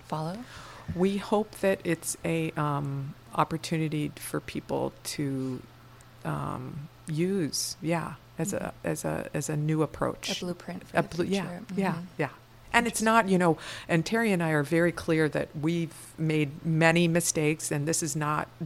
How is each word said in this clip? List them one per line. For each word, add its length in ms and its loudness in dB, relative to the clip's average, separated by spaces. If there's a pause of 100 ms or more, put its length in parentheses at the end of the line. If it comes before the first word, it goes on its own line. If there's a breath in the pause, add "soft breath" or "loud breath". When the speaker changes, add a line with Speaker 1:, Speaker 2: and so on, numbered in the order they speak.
Speaker 1:
follow? 300 -4 (560 loud breath)
Speaker 2:
We 240 2
hope 340 0 (100)
that 240 2
it's 400 -2
a, 260 0
um, 640 -4 (200)
opportunity 840 0
for 240 -4
people 500 -4 (120)
to, 580 -4 (640)
um, 640 -6 (180)
use, 760 -2
yeah, 340 -2 (220)
as 160 -2
a, 60 -2
Speaker 1:
Mm-hmm. 280 -6
Speaker 2:
as 180 -2
a, 280 -2
as 160 -2
a 60 -2
new 260 2
approach. 600 -2
Speaker 1:
A 40 -6
blueprint 420 -8
for 100 -4
Speaker 2:
A 40 4
Speaker 1:
the 140 0
Speaker 2:
blu-, 100 0
yeah, 220 0
Speaker 1:
future. 160 -10 (140)
Speaker 2:
yeah, 160 0
Speaker 1:
Mm-hmm. 80 -6 (160)
Speaker 2:
yeah. 120 -2 (440)
And 120 6
it's 160 -2
not, 280 4
you 100 6
know, 180 6 (300 loud breath)
and 180 2
Terry 260 2
and 120 4
I 80 2
are 120 4
very 280 4
clear 380 2
that 180 -2 (120)
we've 360 0 (240)
made 460 0
many 420 6
mistakes, 640 2
and 160 0
this 160 0
is 120 -2
not 320 0 (180)